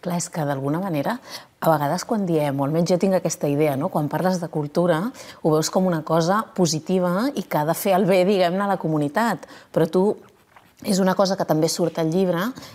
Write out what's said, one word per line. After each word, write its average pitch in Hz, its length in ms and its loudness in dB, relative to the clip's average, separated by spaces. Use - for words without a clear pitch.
Clar, 175 160 -4
és 170 160 -4
que 160 160 -4
d'alguna 143 320 -2
manera, 190 380 -4
a 175 80 0
vegades 151 400 0
quan 214 200 -2
diem, 147 280 0
o 139 80 0
almenys 160 240 0
jo 180 120 4
tinc 190 180 2
aquesta 160 300 -2
idea, 143 280 2
no? 156 160 -2
Quan 151 160 0
parles 170 320 0
de 170 80 -8
cultura, 160 540 0
ho 160 100 2
veus - 200 2
com 185 160 2
una 160 160 0
cosa 170 360 2
positiva 180 800 0
i 196 100 -6
que 160 160 -2
ha 147 80 0
de 165 80 0
fer 202 220 0
el 196 100 4
bé, 185 200 4
diguem-ne, 190 360 2
a 202 60 -2
la 190 100 0
comunitat. 156 640 -2
Però 160 200 2
tu, 185 120 2
és 196 220 0
una 185 120 2
cosa 185 220 2
que 180 80 -2
també 160 240 2
surt 165 320 -2
al 160 80 0
llibre, 180 380 0